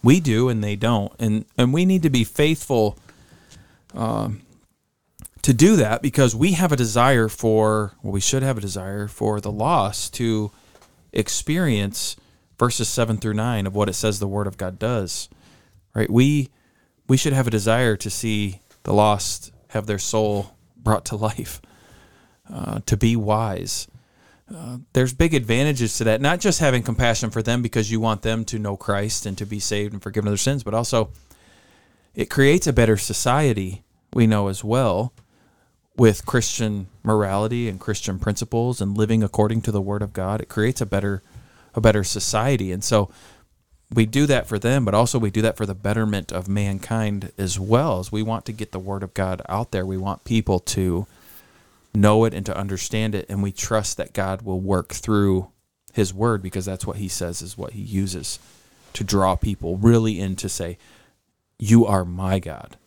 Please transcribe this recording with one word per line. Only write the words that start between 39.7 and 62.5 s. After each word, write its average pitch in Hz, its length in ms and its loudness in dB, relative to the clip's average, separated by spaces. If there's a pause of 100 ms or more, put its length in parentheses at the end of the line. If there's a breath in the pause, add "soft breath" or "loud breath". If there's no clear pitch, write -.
the 101 80 0
Word 101 220 -2
of 101 100 -6
God. 98 300 -4
It - 80 -12
creates 110 320 -2
a 110 40 -4
better, 101 360 -2 (520 soft breath)
a 117 60 -2
better 104 240 4
society. 107 680 -2
And 98 120 -6
so 107 260 2 (840 loud breath)
we 113 120 6
do 135 200 2
that 135 220 2
for 107 100 -2
them, 123 260 2
but 101 100 0
also 120 260 4
we 107 100 0
do 107 120 0
that 110 140 2
for 107 100 -4
the 98 80 -6
betterment 104 580 -2
of 92 160 -6
mankind 101 880 -2
as 95 220 -2
well, 113 400 2
as 95 100 -8
we 107 140 -2
want 113 220 -4
to 117 60 -10
get 107 200 -10
the 95 80 -8
Word 98 240 -6
of 92 100 -14
God 92 340 -4
out 107 220 -4
there. 92 160 -4
We 95 100 -4
want 95 280 -6
people 104 360 0
to 92 460 -2 (880 loud breath)
know 104 300 6
it 113 100 0
and 98 120 -6
to 104 100 -6
understand 101 580 -4
it, 98 140 -4
and 98 120 -4
we 101 120 -2
trust - 460 -4
that - 140 -8
God 98 300 -4
will 95 160 -4
work 92 300 -2
through 98 600 0 (440)
His 95 200 0
Word 104 300 -2
because 92 220 -8
that's 95 200 -8
what 104 120 -8
He 101 100 -6
says 87 340 -6
is 90 160 -14
what - 180 -12
He 101 80 -12
uses 95 580 -6 (540 soft breath)
to - 100 -6
draw 95 320 2
people 92 400 -4
really 110 420 4
in 95 180 -4
to 98 120 -8
say, 87 280 -8 (800 soft breath)
"You 113 300 6
are 98 180 0
my 92 360 -2
God." - 360 -14 (100)